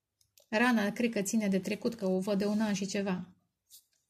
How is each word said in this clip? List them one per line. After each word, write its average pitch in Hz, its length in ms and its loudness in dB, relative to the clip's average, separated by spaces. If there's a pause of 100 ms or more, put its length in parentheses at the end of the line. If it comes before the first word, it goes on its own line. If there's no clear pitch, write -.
(480)
Rana, 220 440 2
cred 233 200 0
că 208 100 0
ține 208 260 0
de 196 100 2
trecut, 208 360 -2
că 196 120 -6
o 185 140 2
văd 202 180 0
de 202 80 0
un 208 140 0
an 214 120 0
și 196 140 -2
ceva 196 420 -4 (800)